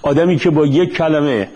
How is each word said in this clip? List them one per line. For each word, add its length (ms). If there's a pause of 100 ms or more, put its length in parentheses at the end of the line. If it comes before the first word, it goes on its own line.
آدمی 340
که 140
با 160
یک 280
کلمه 600